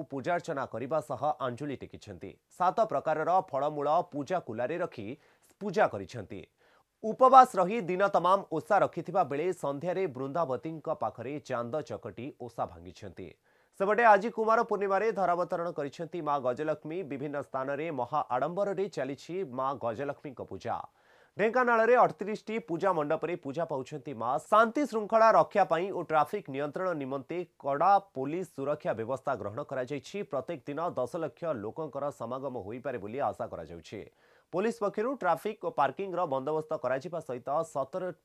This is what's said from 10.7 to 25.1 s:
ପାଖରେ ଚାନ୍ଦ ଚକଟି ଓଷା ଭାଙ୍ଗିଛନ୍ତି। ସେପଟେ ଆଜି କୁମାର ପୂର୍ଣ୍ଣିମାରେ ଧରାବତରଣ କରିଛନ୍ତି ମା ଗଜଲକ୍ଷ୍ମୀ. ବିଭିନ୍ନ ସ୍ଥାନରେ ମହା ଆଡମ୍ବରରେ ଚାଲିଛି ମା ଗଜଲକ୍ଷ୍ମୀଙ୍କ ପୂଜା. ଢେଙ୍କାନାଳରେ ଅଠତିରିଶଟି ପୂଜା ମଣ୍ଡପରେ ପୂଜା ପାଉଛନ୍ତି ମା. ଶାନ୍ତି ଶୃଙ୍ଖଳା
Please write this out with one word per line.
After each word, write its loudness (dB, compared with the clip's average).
ପାଖରେ -6
ଚାନ୍ଦ -4
ଚକଟି -10
ଓଷା -8
ଭାଙ୍ଗିଛନ୍ତି। -14
ସେପଟେ 2
ଆଜି 8
କୁମାର 2
ପୂର୍ଣ୍ଣିମାରେ 0
ଧରାବତରଣ 0
କରିଛନ୍ତି -6
ମା -2
ଗଜଲକ୍ଷ୍ମୀ. -2
ବିଭିନ୍ନ -6
ସ୍ଥାନରେ -4
ମହା -2
ଆଡମ୍ବରରେ 0
ଚାଲିଛି -6
ମା -2
ଗଜଲକ୍ଷ୍ମୀଙ୍କ -6
ପୂଜା. -6
ଢେଙ୍କାନାଳରେ 4
ଅଠତିରିଶଟି 2
ପୂଜା 0
ମଣ୍ଡପରେ 0
ପୂଜା -6
ପାଉଛନ୍ତି -8
ମା. -4
ଶାନ୍ତି 6
ଶୃଙ୍ଖଳା 6